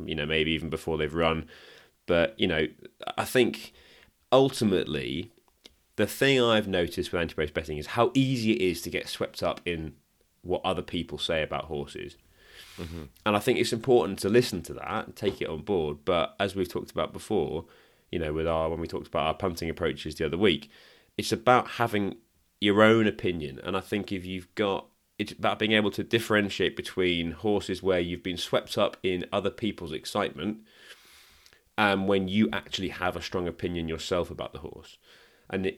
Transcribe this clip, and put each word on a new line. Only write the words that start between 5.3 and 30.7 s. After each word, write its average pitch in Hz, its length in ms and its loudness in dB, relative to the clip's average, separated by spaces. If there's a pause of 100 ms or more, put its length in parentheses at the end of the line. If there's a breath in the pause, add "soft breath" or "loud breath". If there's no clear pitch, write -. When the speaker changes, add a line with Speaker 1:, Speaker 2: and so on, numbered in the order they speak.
Speaker 1:
the 104 100 4
thing 135 360 4
I've 110 240 4
noticed 90 460 0
with 87 80 0
anti-post 82 340 -2
betting 76 240 -4
is 73 100 -8
how 117 260 2
easy 127 380 2
it - 100 2
is 90 200 0
to 87 80 -8
get 85 180 -4
swept - 340 -6
up 87 220 -2
in 80 300 -6 (460)
what 90 240 -2
other 90 180 0
people 82 360 -6
say 80 240 0
about 76 240 -4
horses. 73 500 -8 (640 loud breath)
Speaker 2:
Mm-hmm. 82 240 -10 (220)
Speaker 1:
And 104 120 4
I - 20 2
think 110 200 2
it's 113 140 2
important 113 480 4
to 98 80 0
listen 107 340 4
to 71 120 -12
that 92 320 -8
and - 80 -16
take - 260 -4
it - 80 -4
on 78 140 -8
board. 78 420 0
But 87 360 2
as 98 160 0
we've 95 120 0
talked - 220 -8
about 78 220 -4
before, 82 540 -2 (440 soft breath)
you 87 80 -4
know, 78 140 -2
with 80 160 -2
our, 80 200 2
when 82 120 -4
we 80 80 -6
talked - 180 -8
about 78 200 0
our 80 80 2
punting 85 360 -4
approaches 76 460 -4
the 80 100 -2
other 78 120 -2
week, 92 320 2 (460 soft breath)
it's 104 140 -4
about 117 420 4
having 101 440 -2 (440)
your 101 220 6
own 110 240 8
opinion. 85 560 -2
And 95 140 -4
I 92 40 0
think 101 300 -4
if 92 160 -6
you've 92 280 -10
got, 98 320 0 (320)
it's 101 140 -4
about 101 260 0
being 110 140 2
able 104 200 6
to 104 100 -4
differentiate 101 720 2
between 85 580 0
horses 101 500 -2
where 92 180 2
you've 87 240 -4
been 87 140 -4
swept - 380 -4
up 104 260 2
in 90 300 0
other 98 180 0
people's 90 420 -6
excitement 101 640 -4 (1200 loud breath)